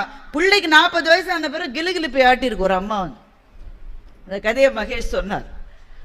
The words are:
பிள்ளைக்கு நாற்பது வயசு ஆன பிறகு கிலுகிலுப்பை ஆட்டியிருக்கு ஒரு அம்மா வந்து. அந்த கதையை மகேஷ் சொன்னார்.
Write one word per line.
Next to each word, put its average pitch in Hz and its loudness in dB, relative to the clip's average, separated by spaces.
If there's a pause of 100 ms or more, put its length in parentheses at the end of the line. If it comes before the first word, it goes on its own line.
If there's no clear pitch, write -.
(320)
பிள்ளைக்கு 381 2
நாற்பது 320 4
வயசு 359 4
ஆன 320 -4
பிறகு 302 -6
கிலுகிலுப்பை 320 0
ஆட்டியிருக்கு 220 0
ஒரு 190 2
அம்மா 208 -2
வந்து. 156 -8 (1040)
அந்த 190 -8
கதையை 262 4
மகேஷ் 226 -4
சொன்னார். 180 -4 (580)